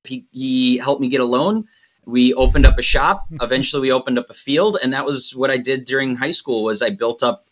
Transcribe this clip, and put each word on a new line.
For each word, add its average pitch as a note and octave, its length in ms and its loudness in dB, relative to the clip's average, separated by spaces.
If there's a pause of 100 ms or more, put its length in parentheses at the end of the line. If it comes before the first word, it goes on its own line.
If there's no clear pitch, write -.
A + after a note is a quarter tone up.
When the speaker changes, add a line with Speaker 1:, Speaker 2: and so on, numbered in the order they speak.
Speaker 1:
He, B2+ 280 -12
he B2+ 460 -2
helped C#3 240 -4
me C3 60 -2
get C3 140 0
a B2 40 0
loan. E3+ 420 0 (380)
We B2 300 2
opened C3 320 4
up - 100 8
a B2 60 -2
shop. C#3+ 500 2
Speaker 2:
<laughs> C#3+ 80 -10
Speaker 1:
Eventually, C3 400 -2
we C3 100 2
opened B2+ 280 0
up B2 100 -8
a A2 40 -20
field. F#3 500 0
And C3 100 0
that C3+ 120 -4
was C3+ 300 -6
what C3 160 0
I C3 60 0
did C3 280 -4
during C3+ 300 -2
high C3+ 160 -4
school A#2 320 -2
was A2 200 -2
I A2+ 80 0
built A#2 320 -2
up, A#2+ 280 -2